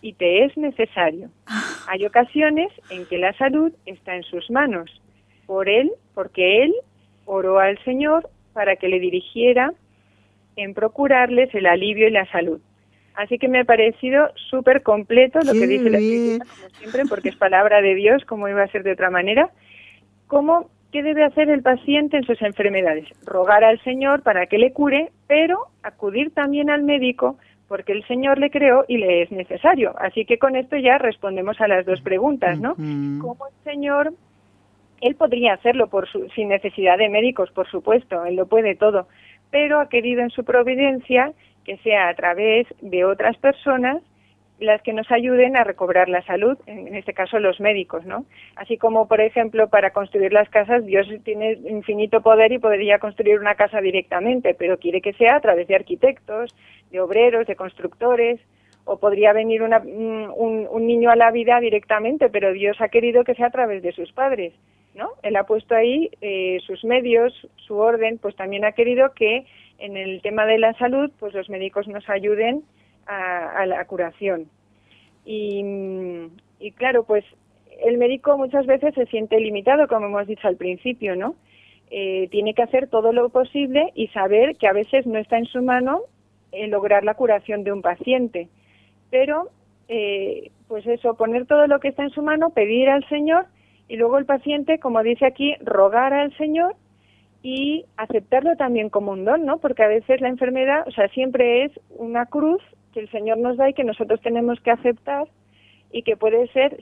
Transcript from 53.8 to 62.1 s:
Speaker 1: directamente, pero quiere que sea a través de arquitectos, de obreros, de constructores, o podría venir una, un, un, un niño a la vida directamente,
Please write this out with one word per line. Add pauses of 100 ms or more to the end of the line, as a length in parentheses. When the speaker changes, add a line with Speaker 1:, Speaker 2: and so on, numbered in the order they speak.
Speaker 1:
directamente,
pero
quiere
que
sea
a
través
de
arquitectos, (360)
de
obreros,
de
constructores, (460)
o
podría
venir
una,
un,
un,
un
niño
a
la
vida
directamente,